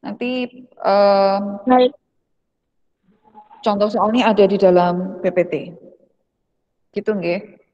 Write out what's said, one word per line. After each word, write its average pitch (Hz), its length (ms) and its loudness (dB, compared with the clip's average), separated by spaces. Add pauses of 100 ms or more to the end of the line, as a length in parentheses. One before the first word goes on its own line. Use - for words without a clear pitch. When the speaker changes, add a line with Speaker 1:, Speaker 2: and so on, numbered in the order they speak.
Speaker 1:
Nanti, 240 280 -10 (520)
em, 196 600 2 (200)
Speaker 2:
Baik. 254 320 2 (1700)
Speaker 1:
contoh 208 240 -2
soalnya 214 480 0
ada 202 160 4
di 196 80 -2
dalam 180 640 0
P 185 80 -2
P 180 160 -4
T. 170 80 -8 (1400)
Gitu, - 160 -6
nggih. 180 480 -6 (160)